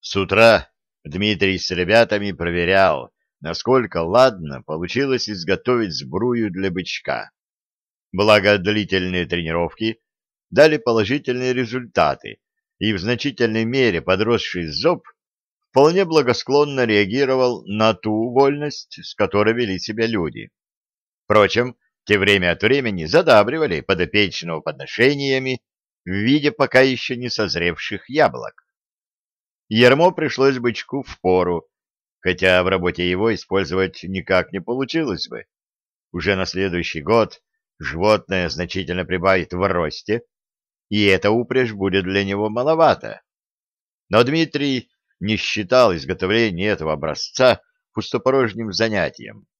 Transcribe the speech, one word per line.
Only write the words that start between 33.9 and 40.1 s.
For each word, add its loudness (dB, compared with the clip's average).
никак -2
не -6
получилось -6
бы. -14
Уже -2
на -2
следующий -4
год 0
животное -2
значительно -6
прибавит 0
в -2
росте, -4